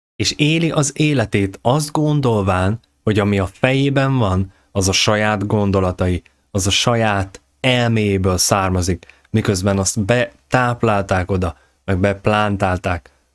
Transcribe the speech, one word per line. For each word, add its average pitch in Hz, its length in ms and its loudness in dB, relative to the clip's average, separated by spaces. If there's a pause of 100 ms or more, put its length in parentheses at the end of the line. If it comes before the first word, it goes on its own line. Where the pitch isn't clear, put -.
(160)
és - 200 -2
éli 160 340 2
az 143 260 0
életét 107 680 0
azt 151 300 0
gondolván, 110 880 0 (220)
hogy 107 160 0
ami 101 200 2
a 95 80 0
fejében 135 720 0
van, 95 340 0 (200)
az 98 160 0
a 95 40 2
saját 107 540 0
gondolatai, 95 760 0 (280)
az 98 160 -2
a 101 40 0
saját 104 680 0 (200)
elméjéből 107 760 2
származik, 92 720 -2 (240)
miközben 101 480 0
azt 98 220 -2
betáplálták 113 1300 -2
oda, 90 260 -2 (280)
meg 95 140 -2
beplántálták 98 1120 -2 (240)